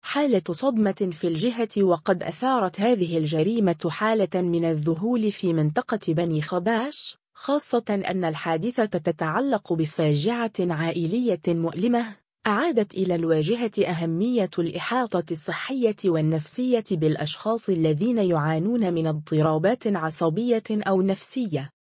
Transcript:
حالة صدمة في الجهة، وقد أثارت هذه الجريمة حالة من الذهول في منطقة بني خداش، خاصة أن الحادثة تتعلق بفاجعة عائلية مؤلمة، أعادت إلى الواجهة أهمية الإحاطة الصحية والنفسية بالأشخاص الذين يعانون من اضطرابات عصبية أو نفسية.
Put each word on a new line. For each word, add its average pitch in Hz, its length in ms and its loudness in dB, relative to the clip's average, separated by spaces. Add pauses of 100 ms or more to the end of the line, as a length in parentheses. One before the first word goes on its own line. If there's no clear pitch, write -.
حالة 269 460 2
صدمة 202 600 0
في 170 160 -2
الجهة، 214 540 0
وقد 180 400 2
أثارت 220 580 -2
هذه 190 380 2
الجريمة 165 680 0
حالة 190 540 0
من 170 220 0
الذهول 165 680 0
في 180 200 -2
منطقة 156 560 0
بني 165 340 0
خداش، 220 720 -2 (180)
خاصة 269 540 -2
أن 190 360 0
الحادثة 165 600 0
تتعلق 180 880 -2
بفاجعة 165 880 0
عائلية 170 880 0
مؤلمة، 202 680 0 (300)
أعادت 226 480 0
إلى 185 200 0
الواجهة 165 560 0 (160)
أهمية 180 720 0
الإحاطة 180 720 -2
الصحية 214 760 -2
والنفسية 170 840 0
بالأشخاص 160 800 -2
الذين 170 500 2
يعانون 175 760 2
من 160 120 0
اضطرابات 156 800 0
عصبية 185 840 0
أو 196 320 2
نفسية. 190 680 -2 (100)